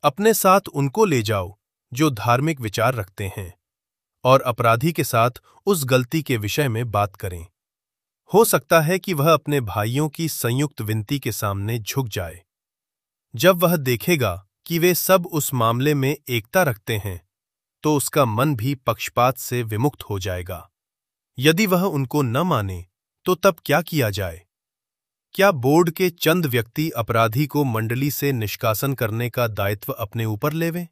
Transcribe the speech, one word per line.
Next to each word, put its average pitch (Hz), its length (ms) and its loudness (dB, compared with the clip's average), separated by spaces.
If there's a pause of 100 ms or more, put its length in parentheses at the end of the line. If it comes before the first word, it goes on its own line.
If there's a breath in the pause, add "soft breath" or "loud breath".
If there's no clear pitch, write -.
अपने 202 320 4
साथ 185 260 4 (140)
उनको 139 300 2
ले 143 180 2
जाओ 101 360 -4 (340)
जो 147 180 2
धार्मिक 127 500 0
विचार 113 340 0
रखते 101 420 -8
हैं, 92 220 -12 (680)
और 131 180 6
अपराधी 117 500 0
के 156 120 -2
साथ 120 260 2 (360 soft breath)
उस 180 180 0
गलती 127 380 0
के 131 140 -2
विषय 110 320 -2
में 113 220 -4
बात 101 260 0
करें। 85 300 -8 (880)
हो 220 100 8
सकता 170 360 2
है 165 180 0
कि 185 160 -4
वह 151 180 4
अपने 147 280 0
भाइयों 117 480 -2
की 160 200 -6
संयुक्त 131 520 -4
विनती 110 380 -4
के 123 140 -6
सामने 101 460 -4
झुक 120 300 -4
जाए। 90 360 -10 (920)
जब 175 260 4
वह 180 140 4
देखेगा 127 680 0 (200)
कि 170 120 -2
वे 175 160 4
सब 185 320 2
उस 151 280 -4
मामले 123 400 2
में 135 220 0 (120)
एकता 127 340 0
रखते 123 340 -2
हैं, 95 320 -10 (540)
तो 151 140 2
उसका 143 280 0
मन 120 300 0
भी 127 200 -2
पक्षपात - 640 -2
से 123 240 -6
विमुक्त 113 400 -4
हो 101 160 -8
जाएगा। 90 520 -8 (680)
यदि 165 280 4
वह 180 160 2
उनको 147 400 0
न 120 160 0
माने, 101 480 -2 (380)
तो 185 100 2
तब 190 300 2
क्या 165 180 2
किया 135 280 -2
जाए? 92 360 -8 (840)
क्या 196 180 4
बोर्ड 156 400 4
के 185 200 0
चंद 170 360 0
व्यक्ति 127 440 -2
अपराधी 113 560 0
को 147 180 0
मंडली 120 460 -2
से 143 220 -2
निष्कासन 117 640 -2
करने 117 360 -4
का 120 160 -2
दायित्व 104 460 -4
अपने 113 320 -6
ऊपर 110 280 -2
लेवें? 165 400 -4